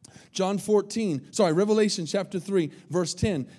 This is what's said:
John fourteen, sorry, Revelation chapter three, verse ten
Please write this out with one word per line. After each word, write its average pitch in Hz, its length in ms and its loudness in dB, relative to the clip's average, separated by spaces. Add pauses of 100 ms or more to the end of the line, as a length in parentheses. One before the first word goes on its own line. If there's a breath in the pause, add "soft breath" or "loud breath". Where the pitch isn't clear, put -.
(320 loud breath)
John 196 260 -2
fourteen, 202 720 0
sorry, 180 200 4
Revelation 208 520 2
chapter 185 360 -4
three, 180 320 0 (180 loud breath)
verse 170 240 0
ten 165 320 -2 (120 loud breath)